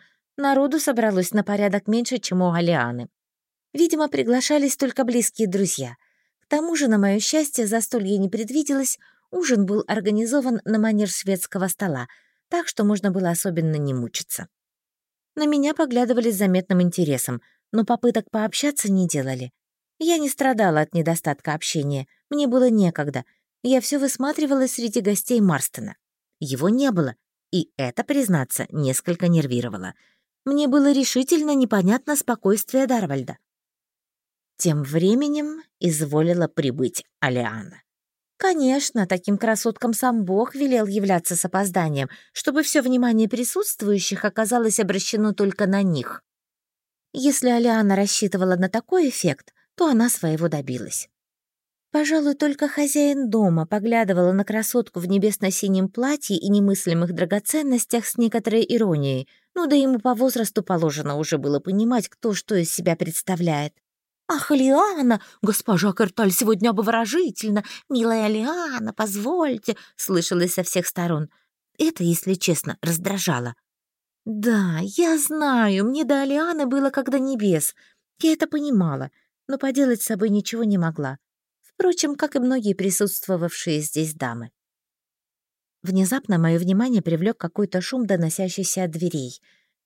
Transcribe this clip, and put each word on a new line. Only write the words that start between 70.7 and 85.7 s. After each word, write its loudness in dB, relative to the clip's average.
сторон. -2
Это, 0
если 0
честно, -2
раздражало. -4
Да, 0
я 0
знаю, 0
мне -2
до 0
Алианы -2
было 0
как -4
до 2
небес. 0
Я 4
это -2
понимала, -2
но -4
поделать 0
с -6
собой -2
ничего -2
не 2
могла. -4
Впрочем, 0
как -2
и 0
многие 0
присутствовавшие -2
здесь -4
дамы. -8